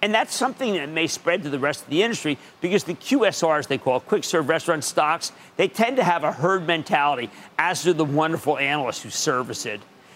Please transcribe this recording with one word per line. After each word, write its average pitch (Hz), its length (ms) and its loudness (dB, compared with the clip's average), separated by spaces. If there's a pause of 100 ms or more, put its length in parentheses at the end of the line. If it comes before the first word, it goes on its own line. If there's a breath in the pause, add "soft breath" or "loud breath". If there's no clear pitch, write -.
And 208 120 0
that's - 180 0
something 247 400 -2
that 147 160 -2
may 160 160 0
spread 175 380 -2
to 147 80 -6
the 139 80 -4
rest 143 240 -2
of - 80 -20
the 160 100 2
industry 208 380 0 (200 loud breath)
because 180 240 2
the 170 120 -6
Q 254 280 0
S 190 200 2
Rs, 151 240 2
they 135 100 0
call 127 200 0
it, 127 100 -6
quick 208 160 0
serve 156 260 0
restaurant 160 340 0
stocks, 156 480 -2 (260 loud breath)
they 190 100 2
tend 240 300 0
to 240 60 2
have 170 200 2
a 156 80 2
herd 180 340 0
mentality, 147 640 0 (300 loud breath)
as 170 240 0
do 175 100 4
the 156 100 2
wonderful 151 540 0
analysts 139 460 -2
who 110 80 -12
service 127 560 -4
it. 104 120 -8 (360 loud breath)